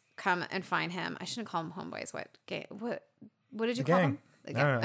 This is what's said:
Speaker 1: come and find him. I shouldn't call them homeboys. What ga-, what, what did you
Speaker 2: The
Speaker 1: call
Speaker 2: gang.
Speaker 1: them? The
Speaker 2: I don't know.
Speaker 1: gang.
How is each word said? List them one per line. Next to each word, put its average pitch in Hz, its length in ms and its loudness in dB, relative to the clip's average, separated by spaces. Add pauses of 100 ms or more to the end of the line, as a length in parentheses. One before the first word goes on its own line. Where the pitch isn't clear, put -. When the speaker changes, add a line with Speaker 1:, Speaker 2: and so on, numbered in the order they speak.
(160)
Speaker 1:
come 180 340 2
and 190 140 -2
find 165 280 2
him. 170 280 -2
I - 40 -6
shouldn't 214 240 -6
call 165 160 -2
them 165 120 -8
homeboys. - 380 -6
What - 140 -6 (180)
ga-, - 240 -6
what, 220 340 -6 (460)
what 220 160 -2
did 240 100 0
you 254 80 0
Speaker 2:
The 143 60 2
Speaker 1:
call 185 100 8
Speaker 2:
gang. 156 100 6
Speaker 1:
them? - 80 -2 (260)
The - 60 -10
Speaker 2:
I 120 120 0
don't 143 120 6
know. 120 60 2
Speaker 1:
gang. 110 40 2